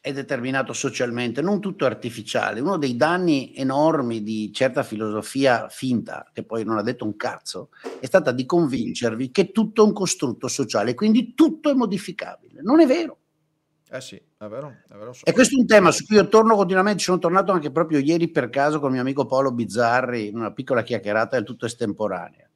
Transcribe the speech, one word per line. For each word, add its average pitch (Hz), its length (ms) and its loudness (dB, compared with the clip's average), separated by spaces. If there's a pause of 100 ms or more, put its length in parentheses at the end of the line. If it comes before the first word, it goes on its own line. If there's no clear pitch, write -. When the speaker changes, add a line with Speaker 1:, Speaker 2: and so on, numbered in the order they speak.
Speaker 1:
è 139 60 -6
determinato 131 600 -4
socialmente, 120 680 -4
non 196 160 0
tutto 185 260 -4
è 131 40 2
artificiale. 110 720 -4
Uno 180 180 -2
dei 131 160 -2
danni 156 640 0
enormi 135 680 0
di 107 300 -6
certa 131 320 0
filosofia 110 840 -2
finta, - 640 -6
che 113 120 -10
poi 113 200 -6
non 110 140 -2
ha 104 40 -2
detto 117 220 -6
un 104 120 -6
cazzo, - 540 -10 (280)
è - 80 -10
stata 151 240 2
di 123 160 -4
convincervi 127 840 -2
che 196 180 0
tutto 220 320 2
è - 20 10
un 202 80 4
costrutto 147 540 -4
sociale, 117 480 -2
quindi 220 400 2
tutto 311 360 2
è 269 40 2
modificabile. 175 880 -6
Non 254 160 4
è 320 80 8
vero. 320 320 -2 (720)
Speaker 2:
Eh 131 100 -12
sì, 113 140 -18
è - 320 -20
vero, 123 300 -14 (120)
è - 60 -20
vero. 110 180 -16 (120)
Speaker 1:
E 160 80 2
questo 262 240 2
è - 20 2
un 247 80 2
tema 196 240 8
su - 160 -4
cui 208 80 0
io 202 140 8
torno 220 260 6
continuamente, 190 460 2
ci - 60 -2
sono 185 120 2
tornato 180 320 2
anche 151 220 0
proprio 160 260 0
ieri 160 300 2
per 131 200 -2
caso 143 300 0
con 139 120 -2
il 131 40 0
mio 127 80 -2
amico 131 240 -2
Paolo 131 240 0
Bizzarri, 120 760 0
in 104 80 -10
una 117 160 -6
piccola 127 320 -2
chiacchierata 110 500 -2
del 113 100 0
tutto 113 220 -10
estemporanea. 95 880 -6